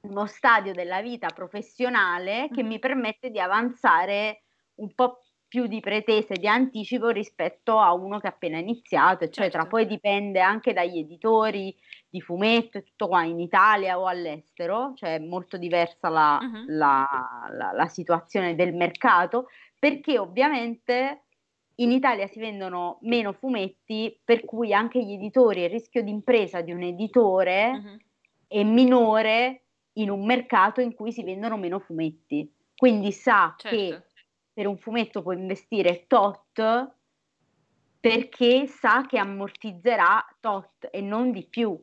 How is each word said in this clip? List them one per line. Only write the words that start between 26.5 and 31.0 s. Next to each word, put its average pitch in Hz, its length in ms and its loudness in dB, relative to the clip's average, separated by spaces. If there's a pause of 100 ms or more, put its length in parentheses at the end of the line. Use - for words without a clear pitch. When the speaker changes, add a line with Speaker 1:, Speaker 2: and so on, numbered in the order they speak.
Speaker 1:
di 170 100 -8
un 175 100 -8
editore 190 920 2
Speaker 2:
Mhm. 202 260 -16 (480)
Speaker 1:
è 208 160 -2
minore 233 1000 4 (320)
in 214 160 -2
un 202 140 -4
mercato 226 560 2
in 240 140 -2
cui 220 180 -10